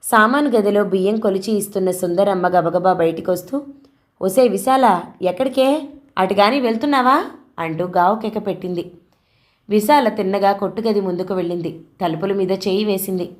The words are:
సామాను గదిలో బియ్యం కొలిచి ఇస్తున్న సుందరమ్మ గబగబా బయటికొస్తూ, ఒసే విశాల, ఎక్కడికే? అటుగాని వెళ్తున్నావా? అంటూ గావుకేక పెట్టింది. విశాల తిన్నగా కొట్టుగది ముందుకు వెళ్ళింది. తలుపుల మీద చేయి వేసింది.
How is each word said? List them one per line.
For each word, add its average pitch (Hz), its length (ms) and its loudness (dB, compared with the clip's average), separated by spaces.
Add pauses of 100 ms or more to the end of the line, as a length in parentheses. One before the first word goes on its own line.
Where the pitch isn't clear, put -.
సామాను 247 460 2
గదిలో 208 340 2
బియ్యం 196 360 0
కొలిచి 214 320 -2
ఇస్తున్న 202 400 -2
సుందరమ్మ 180 560 0
గబగబా 175 460 2
బయటికొస్తూ, 175 680 -2 (600)
ఒసే 202 260 4
విశాల, 214 540 2 (200)
ఎక్కడికే? 262 680 0 (300)
అటుగాని 202 420 2
వెళ్తున్నావా? 254 680 2 (340)
అంటూ 165 260 -4
గావుకేక 202 640 0
పెట్టింది. 180 440 -6 (760)
విశాల 214 400 4
తిన్నగా 196 420 0
కొట్టుగది 202 500 -2
ముందుకు 185 320 -4
వెళ్ళింది. 175 500 -6 (180)
తలుపుల 175 320 -2
మీద 190 180 -2
చేయి 190 340 -2
వేసింది. 190 540 -4